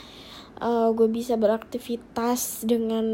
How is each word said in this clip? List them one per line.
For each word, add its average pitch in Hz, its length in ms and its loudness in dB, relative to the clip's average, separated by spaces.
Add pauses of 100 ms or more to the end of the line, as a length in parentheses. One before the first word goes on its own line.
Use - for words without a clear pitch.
(640)
eh, 226 320 2
gue 226 160 4
bisa 233 240 -2
beraktivitas 233 1300 -2
dengan 226 400 2 (100)